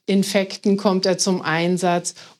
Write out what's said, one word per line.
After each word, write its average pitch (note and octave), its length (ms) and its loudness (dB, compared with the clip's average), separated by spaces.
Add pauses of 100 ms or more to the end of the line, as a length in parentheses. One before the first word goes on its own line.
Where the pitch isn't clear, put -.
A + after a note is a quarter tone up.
Infekten G3 720 0
kommt F#3+ 300 0
er F3+ 120 0
zum F#3 240 0
Einsatz F3 720 0 (260)